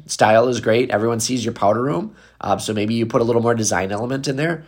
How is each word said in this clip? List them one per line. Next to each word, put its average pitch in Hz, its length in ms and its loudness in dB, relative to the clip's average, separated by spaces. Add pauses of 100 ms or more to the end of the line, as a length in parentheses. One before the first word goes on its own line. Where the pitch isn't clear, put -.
style 113 420 4
is 120 120 -2
great. 117 300 2
Everyone 113 300 0
sees 120 240 -4
your 113 100 -4
powder 107 280 2
room. 170 320 -4 (260)
Um, 98 200 0
so - 120 -4
maybe 107 220 -2
you 117 120 0
put 120 140 0
a 113 40 2
little 117 180 2
more 117 120 2
design 101 380 -2
element 123 360 -4
in 135 80 -2
there. 156 300 -4